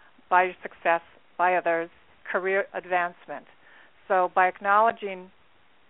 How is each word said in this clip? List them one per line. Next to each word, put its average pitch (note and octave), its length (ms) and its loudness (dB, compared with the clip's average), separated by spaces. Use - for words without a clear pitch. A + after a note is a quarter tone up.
by F3+ 140 4
your F3+ 180 -6
success, - 400 -2
by F3+ 200 2
others, E3+ 340 -2
career F#3+ 420 -2
advancement. F3 720 -6
So F#3 260 2
by F#3 140 4
acknowledging G3+ 840 0